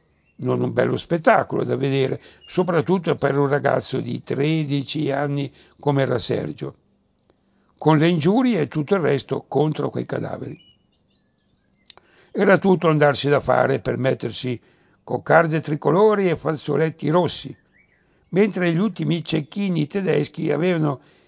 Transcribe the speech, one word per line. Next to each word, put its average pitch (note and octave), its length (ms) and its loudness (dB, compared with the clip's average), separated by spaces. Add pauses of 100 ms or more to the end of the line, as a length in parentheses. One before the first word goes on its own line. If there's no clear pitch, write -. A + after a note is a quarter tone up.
(380)
non B2 220 -2
un B2 120 -2
bello A#2+ 240 0
spettacolo E3+ 680 0
da B2 140 -2
vedere, C3+ 440 -2 (280)
soprattutto E3+ 680 0
per C#3 240 0
un C#3+ 80 2
ragazzo C3 540 0
di A#2+ 240 -8
tredici C#3+ 880 -2
anni C#3+ 420 -4 (240)
come C#3 240 2
era B2 160 0
Sergio, - 560 -6 (1040)
con D#3 180 4
le D3+ 120 4
ingiurie F#3 540 2
e C#3+ 40 0
tutto D#3 300 -2
il F3+ 60 -2
resto C3 440 -2
contro D3 420 0
quei B2 160 -6
cadaveri. B2+ 680 -10 (1600)
Era G3 220 4
tutto F3+ 320 2
andarsi D3 400 2
da C#3+ 120 4
fare B2+ 400 2
per A#2+ 180 -4
mettersi B2 600 -4 (460)
coccarde D#3 560 2
tricolori F3+ 680 2
e D#3 80 0
fazzoletti D3+ 720 -2
rossi, E3+ 440 -2 (760)
mentre F3+ 420 0
gli D#3+ 60 0
ultimi E3+ 440 -2
cecchini D#3+ 640 -4
tedeschi D#3+ 640 -2
avevano D3+ 500 0 (280)